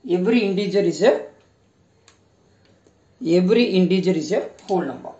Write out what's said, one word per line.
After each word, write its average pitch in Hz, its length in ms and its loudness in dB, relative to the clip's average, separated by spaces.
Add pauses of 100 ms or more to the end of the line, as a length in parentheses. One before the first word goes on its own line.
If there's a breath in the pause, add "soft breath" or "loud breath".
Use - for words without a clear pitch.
Every 190 340 2
integer 196 360 -2
is 170 220 -2
a, - 240 2 (2000)
every 185 400 2
integer 185 460 2
is 160 200 -2
a - 180 -4 (180)
whole 185 140 -2
number. - 380 -10